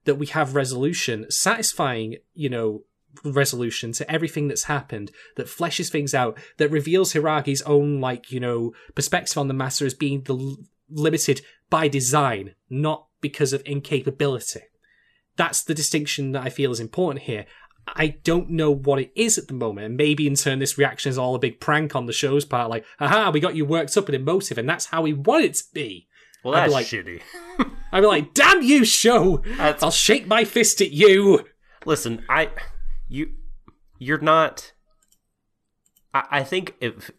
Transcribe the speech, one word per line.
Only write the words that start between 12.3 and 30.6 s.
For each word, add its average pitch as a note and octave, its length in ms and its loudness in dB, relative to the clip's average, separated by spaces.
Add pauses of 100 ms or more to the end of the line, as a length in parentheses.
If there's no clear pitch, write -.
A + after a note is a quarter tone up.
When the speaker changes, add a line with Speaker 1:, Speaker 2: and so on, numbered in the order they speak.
Speaker 1:
not D3+ 380 -4 (140)
because C#3 320 -2
of C#3 120 -4
incapability. C#3+ 1000 -4 (720)
That's - 260 -2
the D#3+ 120 -4
distinction D3 580 -4
that C3+ 100 -4
I B2+ 80 -6
feel C3 220 -2
is A#2 80 -6
important C3+ 460 -4
here. G#2+ 200 -8 (400)
I D#3 360 -2
don't E3+ 280 0
know D#3+ 200 2
what C#3 300 2
it C3 160 -6
is A3+ 220 2
at C#3 100 -10
the C3+ 60 -10
moment, G#2+ 320 -6
and A#2 100 -6
maybe D3+ 320 2
in C#3 80 -2
turn C3+ 240 0
this C3+ 180 -4
reaction C#3 320 0
is C3 80 -4
all B2+ 160 0
a B2 60 -2
big C#3 180 -2
prank D3+ 380 -2
on B2 100 -4
the A#2 60 -6
show's C#3+ 320 0
part, A#2+ 260 -2
like, A2+ 140 -6 (160)
"Aha, F#3+ 300 2
we D3+ 100 2
got D#3+ 160 -2
you D#3 80 0
worked D3+ 320 0
up G3+ 100 2
and D3 80 -2
emotive, C#3+ 420 -2
and A#2 120 -4
that's E3 180 -4
how E3 160 -2
we D#3 100 0
want A3 320 2
it E3+ 100 0
to - 100 -4 (100)
be." G#2 320 -10 (380)
Speaker 2:
Well, C3 100 0
Speaker 1:
I'd E3+ 120 4
be D3 60 4
Speaker 2:
that's - 20 4
Speaker 1:
like, A#2+ 120 0
Speaker 2:
shitty. F2 360 -10 (360)
<laughs> - 340 -4
Speaker 1:
I'd F#3+ 100 4
be G#3+ 40 8
like, D#3 280 2
"Damn E4 280 6
you, C4 220 8
show! F#3+ 580 6 (140)
Speaker 2:
That's D3+ 260 0
Speaker 1:
I'll D#3 80 2
shake - 380 2
my A3 160 4
fist - 360 2